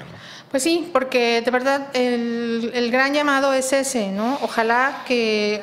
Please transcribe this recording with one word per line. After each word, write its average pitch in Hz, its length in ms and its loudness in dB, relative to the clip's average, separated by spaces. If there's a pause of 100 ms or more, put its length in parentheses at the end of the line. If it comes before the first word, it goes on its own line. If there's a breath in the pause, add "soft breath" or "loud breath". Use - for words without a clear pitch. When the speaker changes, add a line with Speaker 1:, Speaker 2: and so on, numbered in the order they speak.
Speaker 1:
¿no? - 140 -18 (320 loud breath)
Speaker 2:
Pues 269 140 -2
sí, 330 300 0
porque 240 480 2
de 233 100 -2
verdad 277 420 0
el, 233 800 -2
el 240 180 0
gran 269 220 2
llamado 277 380 2
es 262 220 0
ese, 262 400 0
¿no? 226 280 -2
Ojalá 240 640 0
que, 214 580 0